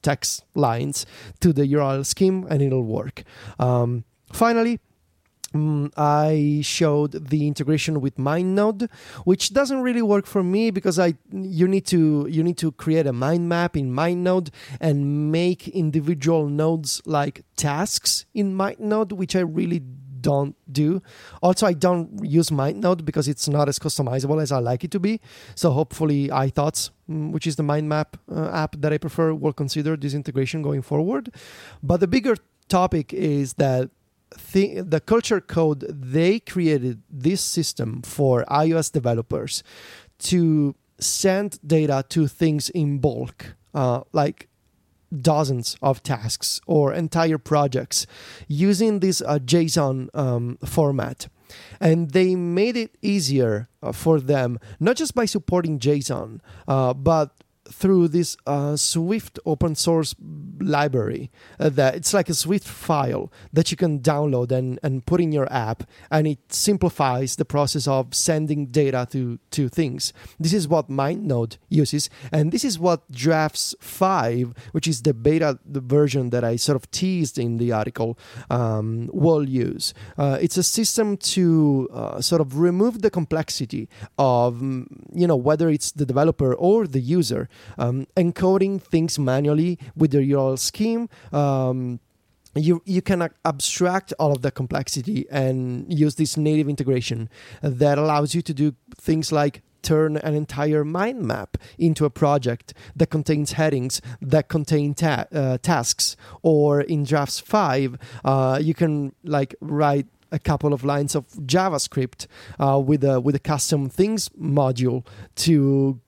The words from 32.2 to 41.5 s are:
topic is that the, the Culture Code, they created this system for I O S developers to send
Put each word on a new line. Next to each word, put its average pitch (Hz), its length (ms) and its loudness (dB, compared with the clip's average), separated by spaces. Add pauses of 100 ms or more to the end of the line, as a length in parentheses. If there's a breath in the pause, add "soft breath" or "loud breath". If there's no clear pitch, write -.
topic 180 460 0
is 143 400 0
that 131 360 2 (640)
the, 196 280 2
the 160 200 0
Culture 220 400 2
Code, 156 480 0
they 151 520 0
created 135 680 0
this 156 320 -2
system 123 640 -4
for 127 460 0
I 156 240 2
O 165 60 2
S 156 120 -2
developers 120 720 -4 (680 loud breath)
to 156 440 2 (240)
send 196 680 -2